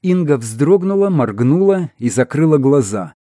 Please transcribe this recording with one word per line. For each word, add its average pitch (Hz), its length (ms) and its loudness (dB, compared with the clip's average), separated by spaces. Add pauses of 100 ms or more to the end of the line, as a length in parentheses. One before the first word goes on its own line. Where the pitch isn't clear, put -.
Инга 175 360 0
вздрогнула, 180 720 0
моргнула 156 880 0
и 120 100 -4
закрыла 147 480 0
глаза. 117 560 0 (120)